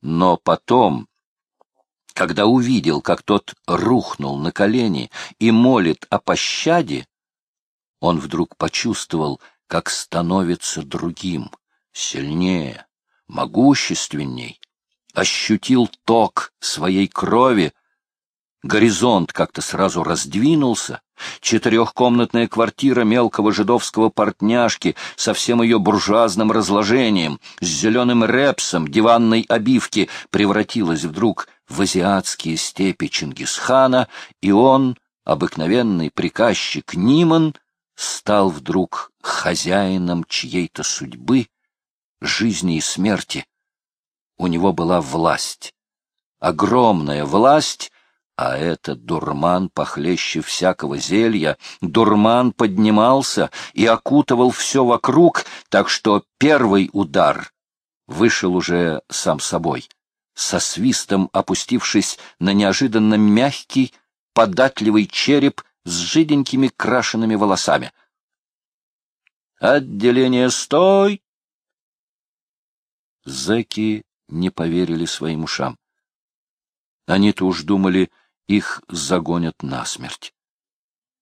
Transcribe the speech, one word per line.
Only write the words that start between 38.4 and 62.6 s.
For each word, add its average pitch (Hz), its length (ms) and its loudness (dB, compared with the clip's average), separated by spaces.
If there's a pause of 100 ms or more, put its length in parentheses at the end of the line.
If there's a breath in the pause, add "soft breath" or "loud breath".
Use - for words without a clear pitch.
вдруг 82 600 -4 (100)
хозяином 90 1080 -2
чьей-то - 560 -6
судьбы, 69 640 -4 (720)
жизни 90 580 -2
и 78 40 -4
смерти. 98 640 -4 (920)
У 90 100 -4
него 87 260 0
была 87 280 0
власть, 101 720 -4 (640)
огромная 87 840 0
власть, 123 680 2 (440)
а 127 220 -4
это 76 380 -6
дурман 78 760 -2
похлеще 78 720 -4
всякого 76 560 -4
зелья. 90 600 0 (240 loud breath)
Дурман 110 720 2
поднимался 107 1000 2 (220 loud breath)
и 107 120 0
окутывал 123 640 2
всё - 340 0
вокруг, 127 600 2 (240 loud breath)
так 98 200 2
что 101 340 0 (160)
первый 117 520 4
удар 80 600 0 (560)
вышел 90 480 0
уже 87 540 -2
сам 78 300 -4
собой, - 480 -6 (460)
со - 260 -4
свистом 98 760 -2
опустившись - 840 -2 (220 loud breath)
на 92 140 0
неожиданно 107 600 2